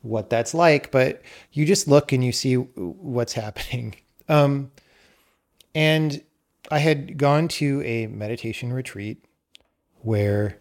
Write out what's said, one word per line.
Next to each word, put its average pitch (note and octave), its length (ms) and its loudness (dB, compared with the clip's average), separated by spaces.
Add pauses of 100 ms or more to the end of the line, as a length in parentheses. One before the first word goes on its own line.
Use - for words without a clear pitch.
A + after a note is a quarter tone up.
what A2 260 -6
that's A#2 240 -2
like, D#3+ 380 4
but - 320 2 (300)
you D3 120 0
just - 240 2
look C#3+ 240 6
and B2+ 100 2
you B2 100 0
see B2+ 240 0
w-, G#2 420 -6
what's B2 340 -4
<laughs> - 0 -
happening. A2 640 -8 (320)
Um, C#3 420 2 (1040)
and D#3 480 2 (480)
I D3+ 80 0
had D3+ 400 0
gone D3 300 2
to C#3+ 340 -2
a A#2 240 -4
meditation A2 680 -8
retreat A2+ 520 -10 (800)
where G#2 580 0